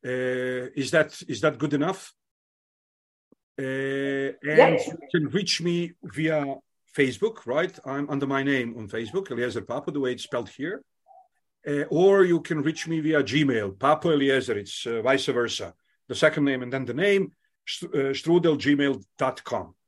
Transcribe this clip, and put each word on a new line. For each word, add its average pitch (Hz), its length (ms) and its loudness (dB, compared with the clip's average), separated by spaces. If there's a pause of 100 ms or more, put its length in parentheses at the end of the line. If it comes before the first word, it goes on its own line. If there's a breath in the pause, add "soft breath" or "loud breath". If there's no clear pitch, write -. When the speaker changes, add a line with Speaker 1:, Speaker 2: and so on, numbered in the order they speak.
Speaker 1:
Uh, 127 680 -4
is 135 180 -4
that, 156 360 2
is 110 140 -6
that 143 160 2
good 147 160 0
enough? 165 380 -2 (1500)
Uh, 135 720 -4 (100)
and 151 160 4
Speaker 2:
Yes. - 300 6
Speaker 1:
you - 80 -10 (160)
can 156 160 2
reach 185 320 -2
me 175 320 -2 (100)
via 151 520 -2 (420)
Facebook, 143 500 0
right? 160 380 -2
I'm 139 260 -4
under 139 160 -2
my 135 160 0
name 127 360 0
on 107 100 -12
Facebook, 113 420 -6
Eliezer 120 300 -4
Papo, 143 320 -8
the 143 80 -4
way 127 120 0
it's 127 120 -8
spelled 120 240 -6
here. 175 340 -10 (840)
Uh, 147 220 -2
or 190 340 8
you 170 160 4
can 156 220 -2
reach 156 260 -2
me 165 120 -2
via 151 220 2
Gmail, 113 540 0
Papo 151 360 2
Eliezer, 135 460 2
it's, - 280 -10
uh, 117 160 -4
vice 135 240 2
versa. 117 480 -4 (340)
The 123 60 -8
second 151 320 4
name 131 160 0
and 123 100 -8
then 135 140 -4
the 120 80 -6
name, 196 380 2 (320)
sh-, - 200 -10
uh, 135 300 -2
strudel 165 420 4
gmail 139 480 0 (140)
dot 131 260 -2
com. 92 300 -6 (140)